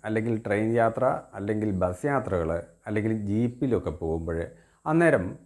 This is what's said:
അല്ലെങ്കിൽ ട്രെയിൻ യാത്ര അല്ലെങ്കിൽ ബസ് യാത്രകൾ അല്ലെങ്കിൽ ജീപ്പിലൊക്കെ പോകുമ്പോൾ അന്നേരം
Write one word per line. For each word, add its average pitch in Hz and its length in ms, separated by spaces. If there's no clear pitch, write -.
അല്ലെങ്കിൽ 110 300
ട്രെയിൻ 107 240
യാത്ര 113 240
അല്ലെങ്കിൽ 107 320
ബസ് 90 300
യാത്രകൾ 92 380
അല്ലെങ്കിൽ 110 260
ജീപ്പിലൊക്കെ 117 640
പോകുമ്പോൾ 82 360
അന്നേരം 156 400